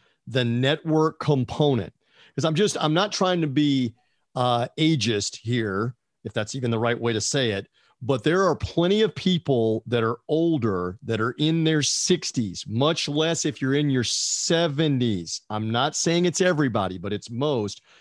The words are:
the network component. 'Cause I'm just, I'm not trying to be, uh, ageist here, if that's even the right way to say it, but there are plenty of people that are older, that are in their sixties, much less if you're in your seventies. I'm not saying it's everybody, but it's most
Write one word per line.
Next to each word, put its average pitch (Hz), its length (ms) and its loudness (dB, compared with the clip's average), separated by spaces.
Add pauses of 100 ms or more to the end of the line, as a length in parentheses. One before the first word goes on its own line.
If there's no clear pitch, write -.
(280)
the 123 160 0
network 151 800 0
component. 135 720 0 (420)
'Cause 139 100 0
I'm 160 100 0
just, 196 240 2
I'm 156 160 2
not 202 160 2
trying 180 300 0
to 160 60 0
be, 135 460 2 (420)
uh, 123 320 0 (120)
ageist 120 580 0
here, 113 560 -2 (300)
if 110 100 -10
that's 110 220 -4
even 123 160 -2
the 113 80 0
right 117 200 0
way 117 140 0
to 107 80 0
say 127 300 0
it, 95 160 -6 (340)
but 123 220 0
there 175 200 2
are 175 120 2
plenty 190 480 2
of 202 100 0
people 120 720 0
that 117 180 0
are 113 140 0 (100)
older, 113 760 0
that 113 180 -2
are 120 160 -2
in 160 260 2
their 156 200 2
sixties, - 840 -2
much 135 400 0
less 156 380 0
if 147 160 -6
you're 135 140 0
in 147 160 2
your 127 120 2
seventies. 135 1400 0 (100)
I'm 107 180 -4
not 127 260 0
saying 170 300 2
it's 180 160 0
everybody, 120 560 0
but 98 160 -6
it's 101 160 -8
most 120 540 -4 (180)